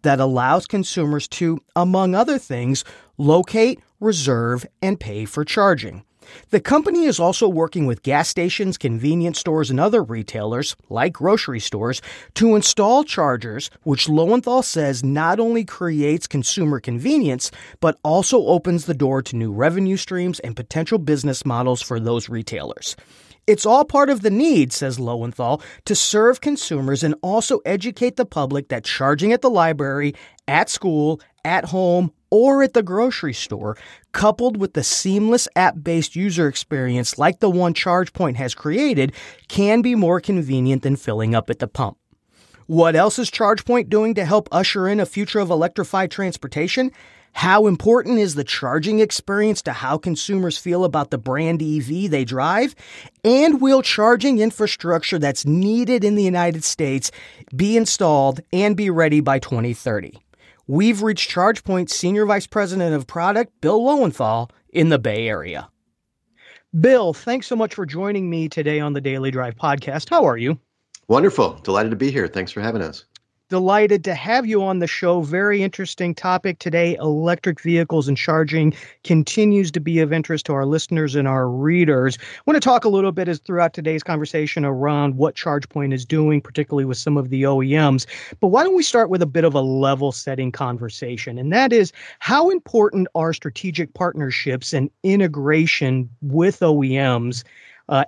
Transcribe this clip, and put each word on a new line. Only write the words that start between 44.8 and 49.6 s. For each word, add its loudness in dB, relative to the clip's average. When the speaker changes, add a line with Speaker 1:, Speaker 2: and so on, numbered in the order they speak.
Speaker 1:
in 0
a 0
future -4
of 0
electrified -2
transportation? -4
How 4
important 2
is 0
the -4
charging -2
experience 0